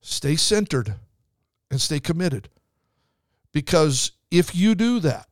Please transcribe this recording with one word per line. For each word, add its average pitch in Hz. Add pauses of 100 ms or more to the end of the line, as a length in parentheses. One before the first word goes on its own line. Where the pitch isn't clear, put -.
stay -
centered, 151 (760)
and 135
stay 151
committed. 165 (1040)
Because 151 (180)
if 175
you 196
do 233
that 143